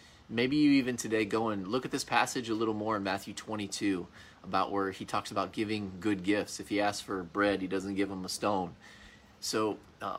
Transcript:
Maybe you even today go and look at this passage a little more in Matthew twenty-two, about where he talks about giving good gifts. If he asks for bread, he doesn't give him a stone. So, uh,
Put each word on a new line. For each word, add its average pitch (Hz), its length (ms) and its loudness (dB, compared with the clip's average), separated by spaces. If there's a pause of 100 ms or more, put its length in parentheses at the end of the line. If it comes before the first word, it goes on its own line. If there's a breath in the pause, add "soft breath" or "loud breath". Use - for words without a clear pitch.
(280 loud breath)
Maybe 127 280 2
you 147 160 8
even 127 240 4
today 110 280 2
go 110 240 2
and 98 200 -2
look 127 160 0
at 131 60 -6
this 139 140 -2
passage 120 440 0
a 113 60 0
little 110 200 0
more 107 220 0
in 98 60 -2
Matthew 98 320 -4
twenty-two, 101 720 -2 (360 loud breath)
about 92 280 0
where 98 200 0
he 101 140 -8
talks - 260 -4
about 95 220 -2
giving 104 480 -2
good 98 220 0
gifts. 101 380 0
If 98 80 -12
he 104 120 2
asks 104 220 0
for 95 200 -4
bread, 98 380 2
he 95 60 -2
doesn't 95 280 -2
give 98 160 0
him 92 140 -6
a 92 40 -6
stone. 95 460 0 (680 loud breath)
So, 107 380 0 (220)
uh, 98 180 -4